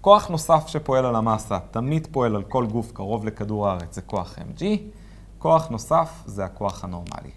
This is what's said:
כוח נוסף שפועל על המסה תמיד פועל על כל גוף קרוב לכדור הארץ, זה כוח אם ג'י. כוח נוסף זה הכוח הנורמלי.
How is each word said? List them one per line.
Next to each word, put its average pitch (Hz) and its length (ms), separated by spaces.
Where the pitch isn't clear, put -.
כוח 202 260
נוסף 160 400
שפועל 131 380
על 120 100
המסה 110 440
תמיד 147 400
פועל 120 240
על 101 80
כל 120 240
גוף 113 240
קרוב 104 340
לכדור 107 420
הארץ, 87 280
זה 92 60
כוח - 380
אם - 160
ג'י. 202 340
כוח 160 280
נוסף 156 580
זה 98 200
הכוח 95 380
הנורמלי. 87 540